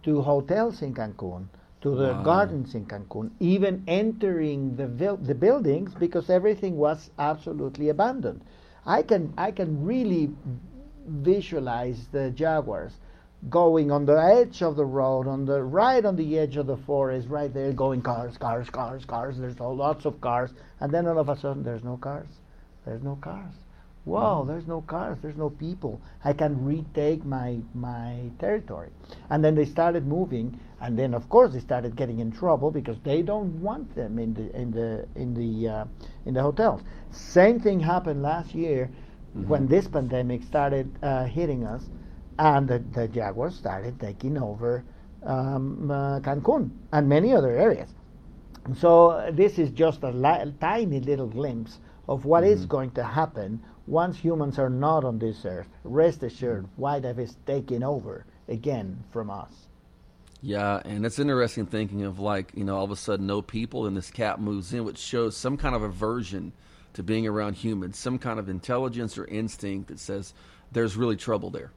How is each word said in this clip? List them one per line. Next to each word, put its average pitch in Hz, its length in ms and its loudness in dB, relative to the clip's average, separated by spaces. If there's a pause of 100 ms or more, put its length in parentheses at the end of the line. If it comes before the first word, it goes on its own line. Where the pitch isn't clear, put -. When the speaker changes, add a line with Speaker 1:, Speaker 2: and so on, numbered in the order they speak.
Speaker 1:
to 151 180 2
hotels 147 600 2
in 135 120 -6
Cancun, 95 540 -8 (340)
to 143 140 0
the 131 180 2
Speaker 2:
Wow. 127 100 -2
Speaker 1:
gardens 165 520 2
in 107 100 -6
Cancun, 104 540 -8
even 190 480 4
entering 165 880 0
the 131 120 -4
vil-, 175 300 -2
the 139 180 -2
buildings 180 600 2
because 170 340 0
everything 190 480 2
was 151 400 0
absolutely 147 720 -2
abandoned. 185 520 0 (440)
I - 160 2
can, 170 360 2
I 202 140 -2
can 160 320 -2
really 185 460 0 (800)
visualize 135 1040 0
the 135 200 -2
jaguars 120 600 -2 (560)
going 165 420 6
on 147 140 4
the 147 120 8
edge 214 440 8
of 160 140 2
the 143 100 2
road, 131 420 2
on 135 180 -2
the, 139 180 2
right 214 400 4
on 196 140 2
the 156 200 0
edge 143 200 0
of 139 100 -2
the 135 80 -2
forest, 131 540 0
right 147 240 -4
there, 135 180 -2
going, 131 300 0
"Cars, 123 360 -4
cars, 120 320 -4
cars, 127 360 -6
cars." 123 320 -6
There's 123 220 -8
a, 127 40 -8
lots 139 420 -2
of 143 140 -2
cars, 123 320 0 (300)
and 143 120 -2
then 170 140 2
all 165 100 2
of 143 120 2
a 139 80 0
sudden, 139 260 -6
there's 117 220 -6
no 123 100 -6
cars. 143 320 -10 (580)
There's 117 160 -8
no 139 140 -6
cars. 170 380 -12 (500)
Whoa, 190 400 2
Speaker 2:
Mm. 131 40 -2
Speaker 1:
there's 160 200 -6
no 165 140 -4
cars, 165 400 -6
there's 151 160 -8
no 151 140 -2
people. 156 500 -8 (240)
I 147 80 2
can 147 320 0
retake 156 580 0
my, 123 360 -4 (140)
my 123 560 -8 (100)
territory. 165 500 -4 (400)
And 156 140 4
then 156 120 6
they 151 100 6
started 165 420 2
moving, 127 520 -2 (220)
and 117 160 -2
then, 127 160 2
of 120 160 -4
course, 220 240 8
they 127 60 -4
started 120 360 -4
getting 120 240 -4
in 113 120 -2
trouble 151 400 0
because 117 320 -6
they 147 180 2
don't 185 400 -4
want 233 340 -6
them 113 240 -6
in 113 140 -2
the, 110 260 -8
in 120 120 -4
the, 113 340 -4 (100)
in 123 180 -4
the, 113 360 -2
uh, 107 160 -4 (400)
in 131 80 -4
the 127 80 2
hotels. 147 400 2 (300)
Same 214 480 6
thing 202 200 4
happened 165 420 0
last 160 320 -2
year 147 360 0 (480)
Speaker 2:
Mm-hmm. 95 100 -6
Speaker 1:
when 143 200 4
this 190 200 6
pandemic 123 540 -2
started, 139 500 0 (120)
uh, 131 220 0
hitting 135 380 -2
us, 110 200 -6 (560)
and 143 280 6
the, 123 120 2 (140)
the 117 140 0
jaguars 113 460 -4
started 101 460 -8
taking 131 400 -4
over, 120 440 -2 (400)
um, 135 680 -2
uh, 139 300 -2
Cancun 143 500 0 (220)
and 147 140 6
many 180 280 6
other 131 200 6
areas. 180 380 2 (840)
So, 170 360 10
uh, - 180 -2
this 185 300 4
is 147 100 4
just 151 320 2
a 131 80 -2
li-, 127 500 2
tiny 175 420 0
little 131 260 0
glimpse 117 520 -6 (280)
of 131 180 -2
what 165 180 6
is 202 180 6
Speaker 2:
Mm-hmm. 185 80 -6
Speaker 1:
going 131 220 -2
to 120 120 -4
happen 113 560 -4 (260)
once 165 320 0
humans 151 400 0
are 131 120 2
not 143 340 2
on 117 160 -2
this 110 260 -4
earth. 90 220 -8 (160)
Rest 151 400 2
assured, 117 400 -4
Speaker 2:
Mm-hmm. 95 180 -12
Speaker 1:
wildlife 131 380 -2
is 117 260 -8
taking 127 380 -2
over 131 420 -6 (220)
again 113 640 -4
from 110 180 -6
us. - 380 -12 (720)
Speaker 2:
Yeah, 101 440 -2
and 104 200 -4
it's 117 140 -4
interesting 123 480 0
thinking 101 340 -4
of, 98 180 -6
like, 98 360 -2
you 101 80 -6
know, 98 140 -2
all 95 80 -2
of 101 60 -6
a 98 40 -6
sudden 98 320 -2
no 101 160 -2
people 110 420 -6
and 98 100 -2
this 92 140 -6
cat 107 320 -4
moves 101 320 -4
in, 120 120 -4
which 101 120 -8
shows 117 400 -2
some 131 180 -2
kind 135 200 -2
of 107 80 -2
aversion 98 720 -4 (400)
to 95 100 -8
being 110 240 0
around 104 280 -2
humans, 101 440 -6
some 127 180 -4
kind 113 220 -6
of 95 100 -8
intelligence 120 680 -4
or 101 100 -8
instinct 104 640 -6
that 85 100 -14
says 98 340 -8 (380)
there's 113 260 0
really 113 180 2
trouble 98 360 -4
there. - 260 -10